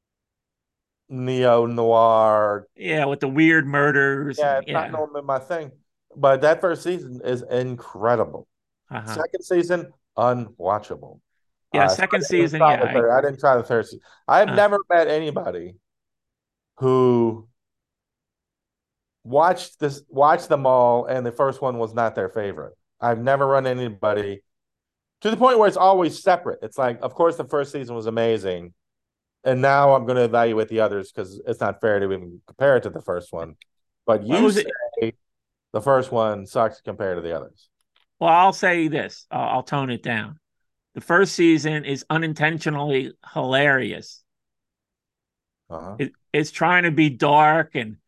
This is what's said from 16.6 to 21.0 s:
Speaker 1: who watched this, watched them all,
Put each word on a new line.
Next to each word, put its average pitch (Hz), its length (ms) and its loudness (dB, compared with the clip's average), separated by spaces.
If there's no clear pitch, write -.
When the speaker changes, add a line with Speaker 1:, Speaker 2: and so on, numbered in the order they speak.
Speaker 1:
who 123 680 2
watched 156 560 0
this, 143 300 -4
watched 151 400 2
them 139 160 0
all, 123 400 4